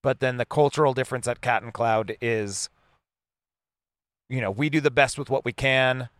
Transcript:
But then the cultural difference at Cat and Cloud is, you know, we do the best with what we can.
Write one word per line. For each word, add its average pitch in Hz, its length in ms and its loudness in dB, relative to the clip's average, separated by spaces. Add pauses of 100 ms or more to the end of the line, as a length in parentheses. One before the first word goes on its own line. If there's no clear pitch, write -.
But 131 160 0
then 127 160 0
the 120 80 -2
cultural 147 480 2
difference 127 340 -4
at 120 140 -4
Cat 117 220 0
and 117 100 -14
Cloud 110 480 0
is, 107 480 -4 (1600)
you 127 100 -4
know, 107 120 -2
we 120 180 -2
do 151 140 0
the 143 80 4
best 131 280 2
with 139 120 -8
what 131 160 0
we 123 80 -2
can. 131 640 0